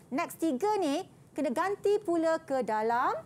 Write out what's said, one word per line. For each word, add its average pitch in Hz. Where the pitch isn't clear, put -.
Next 285
tiga 330
ni 330
kena 302
ganti 392
pula 330
ke 269
dalam 233